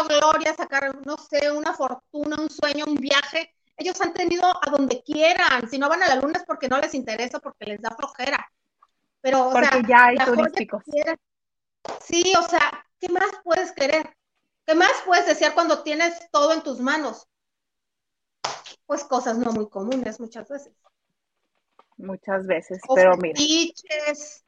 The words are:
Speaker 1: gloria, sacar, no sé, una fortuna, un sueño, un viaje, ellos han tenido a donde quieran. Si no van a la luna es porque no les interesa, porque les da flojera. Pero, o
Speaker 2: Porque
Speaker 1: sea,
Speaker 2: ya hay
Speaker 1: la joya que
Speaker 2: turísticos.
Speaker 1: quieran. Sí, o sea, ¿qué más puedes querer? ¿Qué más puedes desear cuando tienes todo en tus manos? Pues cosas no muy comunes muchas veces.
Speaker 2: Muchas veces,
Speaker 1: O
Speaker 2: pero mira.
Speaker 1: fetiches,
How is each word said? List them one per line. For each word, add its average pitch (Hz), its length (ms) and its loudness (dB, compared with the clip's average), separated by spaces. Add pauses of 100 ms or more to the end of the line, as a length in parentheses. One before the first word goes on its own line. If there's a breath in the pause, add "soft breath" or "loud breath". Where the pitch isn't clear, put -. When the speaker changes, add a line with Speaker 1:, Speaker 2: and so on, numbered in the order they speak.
Speaker 1:
gloria, 311 460 4
sacar, 277 520 -6
no 294 120 -8
sé, 294 340 -2
una 302 220 -4
fortuna, 302 680 -6
un 311 100 -4
sueño, 294 380 -4
un 302 80 0
viaje, 285 580 -2 (240)
ellos 349 220 -6
han 349 140 -2
tenido 349 320 0
a 359 260 0
donde 269 320 0
quieran. 302 680 2
Si 277 80 -6
no 285 120 0
van 339 140 0
a 359 40 4
la 269 80 4
luna 285 220 0
es - 80 -10
porque 302 240 -6
no 262 100 2
les 311 140 -2
interesa, 247 460 -6
porque - 260 -14
les 208 160 -10
da 226 100 -6
flojera. 254 580 -8 (720)
Pero, 262 280 2
o - 20 0
Speaker 2:
Porque 254 160 4
Speaker 1:
sea, 262 200 2
Speaker 2:
ya 240 180 10
hay 240 120 6
Speaker 1:
la 262 80 2
joya 240 100 2
que 311 80 4
Speaker 2:
turísticos. - 400 -4
Speaker 1:
quieran. 311 340 -4 (840)
Sí, 359 380 0
o - 40 4
sea, 320 420 -2 (160)
¿qué 359 80 -6
más 370 200 0 (140)
puedes 349 300 -2
querer? 302 420 -2 (500)
¿Qué 320 100 2
más 359 160 6 (140)
puedes 349 200 4
desear 302 280 2
cuando 320 300 2
tienes 339 480 -2
todo 302 220 4
en 320 80 -2
tus 269 180 -8
manos? 277 480 -4 (1600)
Pues 294 180 -4
cosas 240 340 -2
no 233 140 -2
muy 214 160 -4
comunes 220 520 -6
muchas 226 280 -16
veces. 277 260 -16 (1200)
Speaker 2:
Muchas 190 480 -6
veces, 185 420 -4
Speaker 1:
O 262 80 0
Speaker 2:
pero 185 220 8
mira. 175 180 -4
Speaker 1:
fetiches, 302 1120 -4